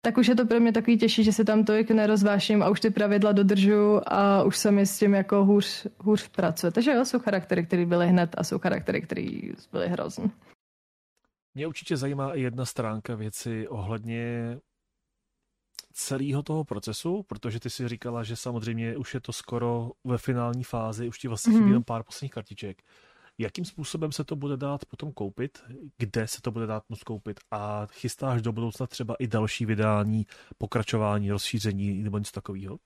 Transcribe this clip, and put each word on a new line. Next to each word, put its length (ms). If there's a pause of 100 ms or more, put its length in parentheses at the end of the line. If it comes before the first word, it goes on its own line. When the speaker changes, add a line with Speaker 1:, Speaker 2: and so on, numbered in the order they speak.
Speaker 1:
tak 140
už 100
je 60
to 120
pro 140
mě 120
takový 260
těžší, 260
že 80
se 120
tam 200
tolik 260
nerozvášním 720
a 60
už 120
ty 100
pravidla 420
dodržuju 720
a 360
už 140
se 140
mi 160
s 120
tím 160
jako 300
hůř, 420 (120)
hůř 300
pracuje. 440
Takže 200
jo, 120
jsou 140
charaktery, 480
který 200
byly 220
hned, 300
a 60
jsou 140
charaktery, 440
který 500 (200)
byly 160
hrozný. 420 (1200)
Speaker 2:
Mě 120
určitě 300
zajímá 380
i 60
jedna 240
stránka 500
věci 540
ohledně 880 (1400)
celého 500
toho 220
procesu, 580
protože 380
ty 100
si 180
říkala, 340
že 140
samozřejmě 600
už 180
je 60
to 120
skoro 580 (140)
ve 140
finální 460
fázi, 440
už 100
ti 100
vlastně 240
chybí 80
Speaker 1:
Mhm. 100
Speaker 2:
jenom 140
pár 180
posledních 300
kartiček. 500 (560)
Jakým 260
způsobem 480
se 120
to 120
bude 200
dát 280
potom 280
koupit? 460 (400)
Kde 300
se 140
to 80
bude 160
dát 220
moc 140
koupit? 380 (100)
A 360
chystáš 560
do 100
budoucna 340
třeba 320
i 80
další 400
vydání, 600 (320)
pokračování, 720
rozšíření 720
nebo 160
něco 140
takového? 540